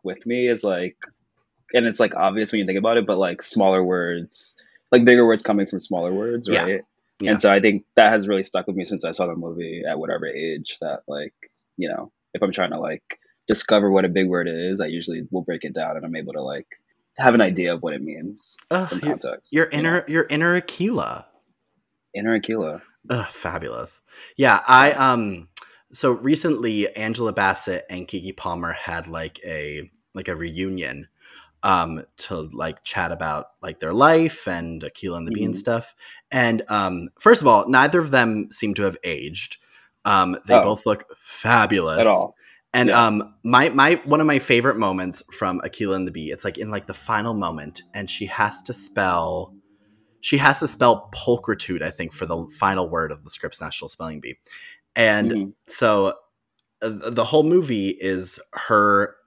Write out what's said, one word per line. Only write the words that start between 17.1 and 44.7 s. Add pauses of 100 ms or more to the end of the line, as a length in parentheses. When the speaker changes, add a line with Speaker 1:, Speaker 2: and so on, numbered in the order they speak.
Speaker 1:
have
an
idea
of
what
it
means (140)
Speaker 2:
Ugh,
Speaker 1:
in
Speaker 2:
your,
Speaker 1:
context,
Speaker 2:
your
Speaker 1:
you
Speaker 2:
inner,
Speaker 1:
know?
Speaker 2:
your
inner
Aquila. (880)
Speaker 1:
Inner
Aquila. (280)
Speaker 2:
Ugh,
fabulous. (340)
Yeah,
I,
um, (440)
so
recently
Angela
Bassett
and
Keke
Palmer
had,
like,
a, (240)
like,
a
reunion, (560)
um, (120)
to,
like,
chat
about, (140)
like,
their
life
and
Akeelah
and
the
Bee
and
Speaker 1:
Mm-hmm.
Speaker 2:
stuff. (360)
And,
um, (100)
first
of
all,
neither
of
them
seem
to
have
aged. (480)
Um,
they
Speaker 1:
Oh.
Speaker 2:
both
look (120)
fabulous.
Speaker 1:
At
all. (380)
Speaker 2:
And,
Speaker 1:
Yeah.
Speaker 2:
um, (100)
my,
my, (100)
one
of
my
favorite